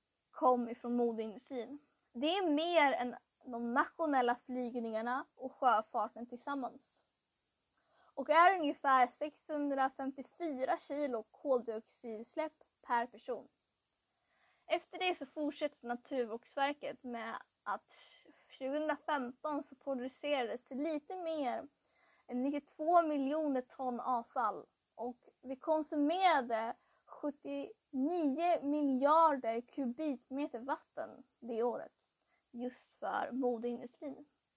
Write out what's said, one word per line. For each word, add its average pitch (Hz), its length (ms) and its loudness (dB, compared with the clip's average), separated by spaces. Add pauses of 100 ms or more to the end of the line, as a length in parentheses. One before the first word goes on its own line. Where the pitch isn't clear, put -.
(320)
kom 247 380 4
ifrån 240 260 -6
modeindustrin. 233 840 -4 (320)
Det 302 260 0
är 370 120 0
mer 302 440 4
än 247 220 -4 (300)
de 240 280 -6
nationella 269 600 2
flygningarna 240 880 -4 (100)
och 262 180 -10
sjöfarten 226 720 2
tillsammans. 269 760 -10 (1160)
Och 269 140 -4
är 349 300 10
ungefär 269 480 4
sexhundrafemtiofyra 277 1700 -4
kilo 277 460 -4
koldioxidutsläpp 233 1300 -4 (280)
per 240 240 0
person. - 420 -8 (1160)
Efter - 340 -4
det 359 180 0
så 277 80 -10
fortsätter 294 640 -6
Naturvårdsverket 240 1160 -6
med 233 380 -8 (220)
att - 300 -8 (540)
tjugohundrafemton 294 1160 -4
så - 120 -18
producerades 254 920 -4
lite 294 460 -4
mer 311 520 -4 (600)
än 247 160 -2
nittiotvå 302 580 2
miljoner 294 600 0
ton 254 380 -6
avfall 233 680 -2 (300)
och - 340 -8 (120)
vi 262 140 -8
konsumerade 294 1200 2 (300)
sjuttionio 294 1600 -2
miljarder 277 1000 4
kubikmeter 277 1000 -4
vatten - 640 -8 (160)
det 233 240 -4
året, 226 300 -4 (580)
just 247 480 -10
för 202 320 -2
modeindustrin. 247 920 -4 (320)